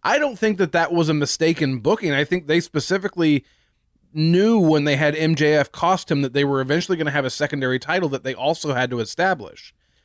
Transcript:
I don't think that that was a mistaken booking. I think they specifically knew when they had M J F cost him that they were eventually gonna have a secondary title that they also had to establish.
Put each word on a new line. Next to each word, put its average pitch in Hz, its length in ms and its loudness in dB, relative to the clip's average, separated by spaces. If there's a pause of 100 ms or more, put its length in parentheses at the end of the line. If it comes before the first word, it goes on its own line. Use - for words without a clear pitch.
I 220 140 2
don't 254 200 -2
think 214 200 0
that 180 140 0
that 165 200 0
was 170 160 2
a 160 60 2
mistaken 147 680 -2
booking. 165 320 0
I 139 120 0
think 170 220 -4
they 160 140 2
specifically 170 840 -2 (680)
knew 180 460 4
when 156 260 4
they 147 120 2
had 151 200 0
M 160 180 2
J 151 200 2
F 143 180 2
cost 175 400 0
him 143 100 0
that 131 100 -4
they 143 120 2
were 139 160 0
eventually 165 360 -2
gonna 151 140 -2
have 143 140 -2
a 127 60 -2
secondary 135 500 -2
title 175 300 -2
that 135 120 -6
they 131 120 -6
also 147 380 -2
had 123 180 0
to 123 100 -4
establish. 160 720 -4 (300)